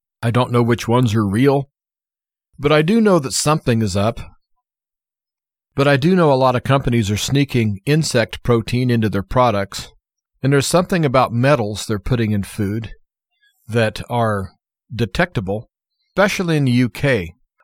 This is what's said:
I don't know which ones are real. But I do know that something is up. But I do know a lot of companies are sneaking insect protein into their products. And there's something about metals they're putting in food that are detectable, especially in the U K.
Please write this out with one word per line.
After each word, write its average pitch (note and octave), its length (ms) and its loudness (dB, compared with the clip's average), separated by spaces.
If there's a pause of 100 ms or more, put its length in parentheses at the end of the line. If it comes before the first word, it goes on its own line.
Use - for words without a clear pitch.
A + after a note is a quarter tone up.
(240)
I A#2 80 0
don't A#2+ 200 0
know A#2+ 120 2
which A#2 240 -2
ones A#2 260 2
are A2+ 120 2
real. C3+ 440 0 (880)
But D3 140 0
I D3+ 100 4
do G#3 180 2
know G3 200 4
that B2+ 120 -4
something C3 520 0
is F#2 120 -2
up. G#2 240 -2 (1600)
But C#3 120 0
I C#3 100 4
do E3+ 180 2
know D#3 180 4
a - 0 -
lot C3 220 2
of A#2 80 -4
companies A#2+ 480 0
are G#2+ 40 -2
sneaking A#2+ 680 -2
insect C#3+ 560 0
protein B2 480 0
into A2+ 180 2
their G2 160 -4
products. A2 680 -2 (520)
And C#3 100 2
there's C#3 140 2
something F3+ 360 0
about B2+ 300 0
metals A#2+ 540 0
they're G#2+ 100 -2
putting A2+ 320 -2
in G2+ 140 0
food G#2+ 480 -6 (760)
that A2 440 -2
are G#2+ 400 -2 (420)
detectable, A2 800 -4 (380)
especially F3+ 460 0
in C#3+ 100 0
the B2 60 2
U B2 160 4
K. G#2+ 460 -2 (300)